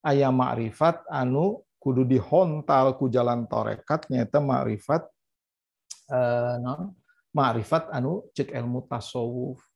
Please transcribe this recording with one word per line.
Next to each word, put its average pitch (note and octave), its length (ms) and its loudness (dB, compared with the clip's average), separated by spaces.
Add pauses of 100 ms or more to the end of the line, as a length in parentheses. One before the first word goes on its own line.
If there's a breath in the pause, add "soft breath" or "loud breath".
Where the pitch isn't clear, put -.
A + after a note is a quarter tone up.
Aya C#3 240 4
ma'rifat B2+ 800 0
anu C#3+ 560 0 (160)
kudu C3 240 2
dihontal C#3 960 4
ku C3+ 80 0
jalan A#2+ 400 0
tarekat, A2 640 -4
nyaeta B2+ 320 2
ma'rifat, C3 640 -2 (1040)
eh, B2 480 0
naon? D#3 320 -6 (400)
Ma'rifat C3+ 560 0
anu D3 480 -4
cek C#3 160 -4
ilmu B2 320 -6
tasawuf. B2 800 -8 (120)